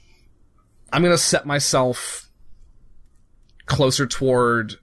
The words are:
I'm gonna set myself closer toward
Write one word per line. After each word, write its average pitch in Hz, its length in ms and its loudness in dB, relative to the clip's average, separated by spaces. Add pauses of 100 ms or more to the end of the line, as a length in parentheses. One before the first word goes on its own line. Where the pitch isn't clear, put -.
(920)
I'm 147 100 2
gonna 175 160 4
set - 280 0
myself 139 840 -2 (1400)
closer 135 400 0
toward 120 760 0